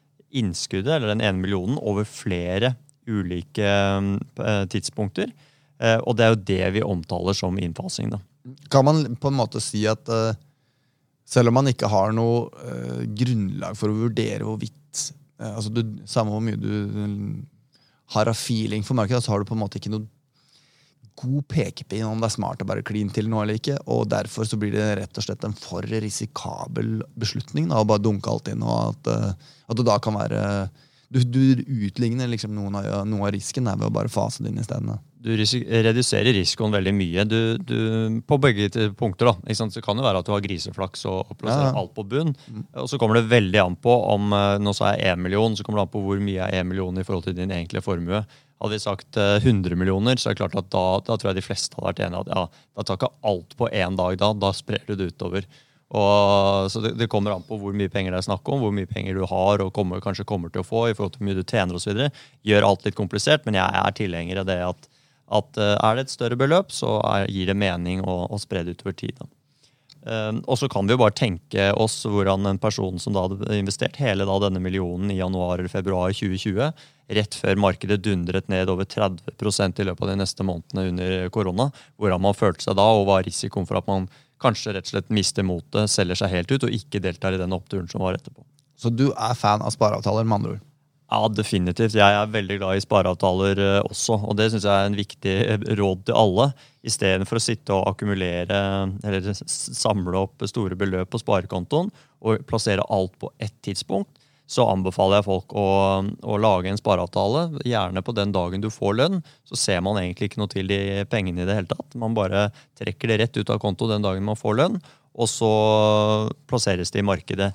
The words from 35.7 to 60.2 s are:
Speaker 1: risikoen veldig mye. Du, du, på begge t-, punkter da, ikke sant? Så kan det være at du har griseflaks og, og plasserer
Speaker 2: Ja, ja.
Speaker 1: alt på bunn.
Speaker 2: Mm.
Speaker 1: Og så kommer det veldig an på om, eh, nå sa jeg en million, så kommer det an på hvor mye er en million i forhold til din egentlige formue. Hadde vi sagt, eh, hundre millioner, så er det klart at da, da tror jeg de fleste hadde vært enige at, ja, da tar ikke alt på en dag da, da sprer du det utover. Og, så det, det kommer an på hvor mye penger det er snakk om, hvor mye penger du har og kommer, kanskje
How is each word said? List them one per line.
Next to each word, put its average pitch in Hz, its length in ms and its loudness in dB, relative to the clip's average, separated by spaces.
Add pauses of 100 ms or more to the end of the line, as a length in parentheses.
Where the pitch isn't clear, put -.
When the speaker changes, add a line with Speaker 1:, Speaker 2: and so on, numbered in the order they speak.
Speaker 1:
risikoen 104 400 0
veldig 98 240 2
mye. 92 320 0
Du, 110 80 2 (240)
du, 120 160 -4 (480)
på 147 160 2
begge 107 320 4
t-, 113 140 0 (100)
punkter 117 320 2
da, 110 60 6 (100)
ikke 110 140 -4
sant? 110 180 -4
Så 113 80 -12
kan 104 160 -2
det 135 60 2
være 95 160 2
at - 20 -6
du 104 80 -2
har 101 80 2
griseflaks 95 680 -6
og, 95 180 -4
og - 80 -14
plasserer 135 300 0
Speaker 2:
Ja, 131 80 2
ja. 107 80 0
Speaker 1:
alt 90 160 -8
på 101 100 -6
bunn. 143 240 0 (160)
Speaker 2:
Mm. 110 140 -12 (180)
Speaker 1:
Og 127 80 -4
så 143 80 -4
kommer 113 240 6
det 110 80 2
veldig 104 320 6
an 90 160 4
på 120 160 4 (220)
om, 104 180 2
eh, 101 220 4 (100)
nå 101 80 2
sa 101 220 2
jeg 95 180 2
en 87 140 0
million, 107 320 2
så 104 80 -8
kommer 104 160 0
det 82 80 -2
an - 20 -20
på 107 140 -4
hvor 98 180 0
mye 95 220 -2
er 95 160 0
en 92 80 -2
million 92 260 -4
i 92 80 -2
forhold 92 240 -4
til 90 80 -2
din 92 160 -4
egentlige 87 320 -4
formue. 90 380 -2 (380)
Hadde 107 160 -8
vi 104 40 -6
sagt, - 400 -6
eh, 101 240 4
hundre 92 320 4
millioner, 95 400 2
så 113 140 -2
er 98 60 -2
det - 40 -6
klart 92 160 -4
at - 160 -6
da, 92 140 2 (180)
da 113 160 -2
tror 98 140 -2
jeg 95 80 -2
de - 20 -6
fleste - 320 -8
hadde - 140 -4
vært 90 160 -6
enige 87 180 -6
at, 90 80 -10
ja, 92 140 -2 (300)
da 107 120 -6
tar 95 120 -2
ikke - 120 -2 (160)
alt 90 320 -4
på 117 80 0 (140)
en 92 180 -2
dag 92 200 0
da, 104 120 4 (140)
da 95 100 2
sprer - 320 -6
du 104 80 -4
det 92 160 -4
utover. 90 320 -6 (460)
Og, 98 800 4
så 113 140 -4
det, 110 160 -2
det 110 120 0
kommer 104 220 0
an 90 100 -10
på 110 160 -8
hvor 98 160 -6
mye 98 160 0
penger 95 220 -2
det 92 80 0
er - 60 -6
snakk 95 200 -4
om, 139 140 0
hvor 104 100 2
mye 98 160 -2
penger 98 300 -4
du 92 100 0
har 95 360 2
og 95 120 -6
kommer, 95 240 -2
kanskje 98 280 -4